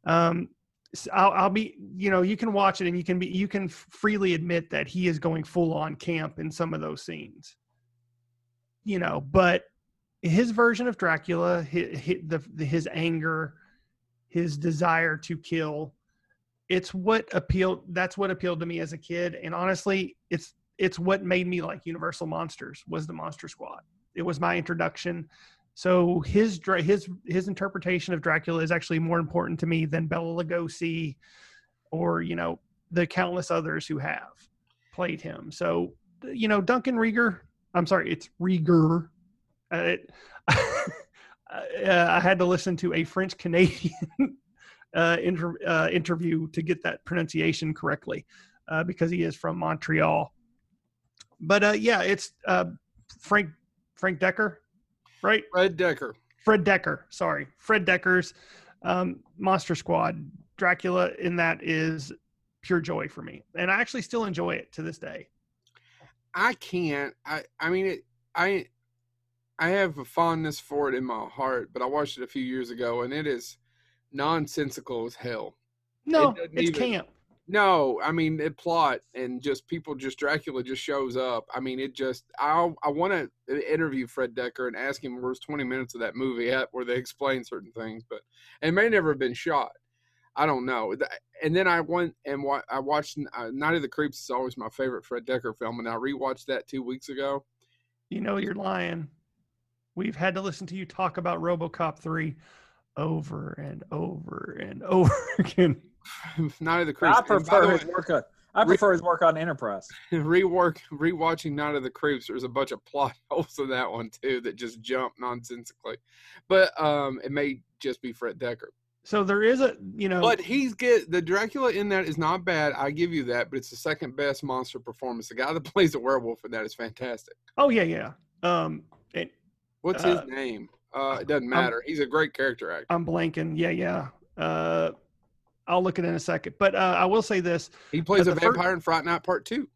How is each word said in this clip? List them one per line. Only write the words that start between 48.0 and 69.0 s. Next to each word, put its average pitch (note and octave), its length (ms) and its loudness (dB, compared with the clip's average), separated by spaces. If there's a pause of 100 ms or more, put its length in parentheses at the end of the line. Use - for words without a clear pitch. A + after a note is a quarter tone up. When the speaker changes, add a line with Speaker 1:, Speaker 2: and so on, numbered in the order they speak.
Speaker 1:
uh, D#3+ 140 -2
because E3+ 280 0
he F3 140 -2
is E3 120 -4
from E3 220 -4
Montreal. D#3+ 720 0 (1120)
But, G3+ 220 4
uh, G#3 80 4
yeah, G#3+ 300 2
it's, G3 300 -2 (140)
uh, F#3 200 2 (540)
Frank, G3+ 300 2 (440)
Frank F#3 240 -2
Decker, F#3 420 0 (640)
right? G#3+ 300 4
Speaker 2:
Fred F3+ 240 4
Dekker. D3+ 360 0 (320)
Speaker 1:
Fred G#3+ 200 6
Dekker, F3 360 2 (100)
sorry. D3+ 360 -2 (120)
Fred G#3+ 280 2
Dekker's, F#3 480 2 (480)
um, F3+ 380 0 (180)
Monster F#3+ 360 2
Squad. E3 500 0 (320)
Dracula F3+ 600 2
in F3 180 -2
that E3 260 0
is D#3+ 500 -2 (500)
pure F3 180 2
joy D#3 280 -4
for D3+ 140 -14
me. D#3+ 200 -16 (120)
And F3 160 -2
I G3 100 2
actually A#3+ 220 -4
still A#3 220 -4
enjoy F3 320 -2
it - 160 -10
to D#3+ 100 -10
this D#3+ 160 -10
day. - 300 -14 (1040)
Speaker 2:
I G#3+ 200 2
can't. D3 600 -4 (120)
I, D#3 160 -4 (160)
I E3 120 0
mean, F#3+ 160 2
it, F3 180 -4 (300)
I, F3+ 320 0 (920)